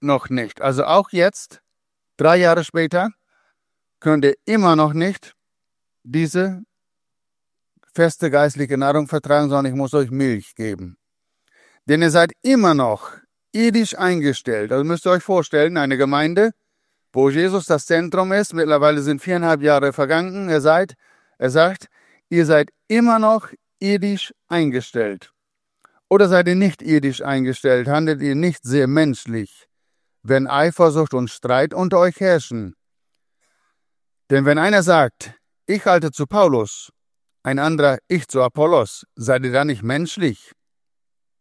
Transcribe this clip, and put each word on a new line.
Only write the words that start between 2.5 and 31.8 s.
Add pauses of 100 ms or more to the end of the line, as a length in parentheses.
später, (880)
könnt
ihr (100)
immer
noch
nicht (720)
diese (1300)
feste
geistliche
Nahrung
vertragen,
sondern
ich
muss
euch
Milch
geben. (880)
"Denn
ihr
seid (100)
immer
noch (400)
irdisch
eingestellt."
Also
müsst
ihr
euch
vorstellen,
eine
Gemeinde, (600)
wo
Jesus
das
Zentrum
ist,
mittlerweile
sind
viereinhalb
Jahre
vergangen,
er
seid, (460)
er
sagt, (420)
"Ihr
seid (180)
immer
noch (300)
irdisch (120)
eingestellt." (800)
Oder
seid
ihr
nicht
irdisch
eingestellt,
handelt
ihr
nicht
sehr
menschlich, (540)
wenn
Eifersucht
und
Streit
unter